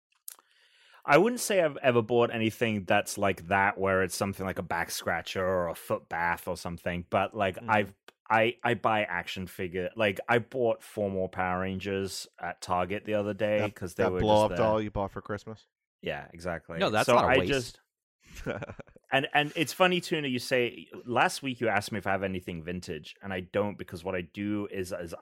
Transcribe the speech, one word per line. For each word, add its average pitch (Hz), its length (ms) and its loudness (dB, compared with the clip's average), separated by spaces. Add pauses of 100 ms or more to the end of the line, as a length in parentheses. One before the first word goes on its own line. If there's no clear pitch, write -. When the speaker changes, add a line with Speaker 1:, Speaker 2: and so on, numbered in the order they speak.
(1040)
Speaker 1:
I 143 140 8
wouldn't 226 220 4
say 196 200 2
I've 151 180 2
ever 120 220 4
bought 120 320 4
anything 113 520 0
that's 104 340 2
like 95 300 0
that, 98 280 2
where 95 260 2
it's 92 140 -2
something 98 300 -4
like 92 120 -4
a 95 40 -4
back 85 280 -4
scratcher 90 560 -4
or 90 220 0
a 80 60 -6
foot - 340 -6
bath 85 400 -2
or 90 80 -4
something, 87 540 -6
but, 98 260 0
like, 95 240 0
Speaker 2:
Mm-hmm. - 80 -8
Speaker 1:
I've, 104 240 2 (380)
I, 113 340 4
I 120 100 2
buy 107 300 2
action 87 420 -6
figure. 90 480 -6
Like, 104 340 2
I 120 100 6
bought 117 440 0
four 104 280 -4
more 92 180 -2
Power 90 320 0
Rangers 95 680 -4 (140)
at 87 220 -10
Target 92 420 -2
the 107 100 -2
other 104 200 0
day 104 240 2
Speaker 2:
That, 104 160 0
Speaker 1:
'cause 90 200 -10
they 117 100 2
Speaker 2:
that 101 80 2
Speaker 1:
were 90 80 0
Speaker 2:
blow-up 107 320 6
Speaker 1:
just 98 60 -2
there. 110 80 4
Speaker 2:
doll 110 140 4
you 107 100 -4
bought 101 220 -4
for 101 80 -10
Christmas? 107 460 -10 (340)
Speaker 1:
Yeah, 73 320 -8
exactly. 85 460 -6
Speaker 3:
No, 160 120 0
that's 107 180 2
Speaker 1:
So 123 40 6
Speaker 3:
not 120 120 6
a - 40 4
Speaker 1:
I 131 120 6
Speaker 3:
waste. 90 80 0
Speaker 1:
just 131 320 -2 (640)
Speaker 2:
<laughs> - 0 - (680)
Speaker 1:
And, 139 200 0
and 147 200 2
it's 156 200 -2
funny, 180 260 4
Tuna, 156 280 -2
you 123 100 0
say, 120 500 0 (160)
last 127 380 2
week 131 180 -6
you 113 80 2
asked 101 240 0
me 107 60 -2
if 92 80 -6
I 98 60 2
have 98 100 0
anything 92 400 -4
vintage, 87 600 -8
and 101 80 -10
I 92 100 -4
don't, 101 360 -2
because 90 260 -12
what 92 120 -4
I 90 80 -2
do 101 480 -4
is, 92 200 -6
is 87 320 -8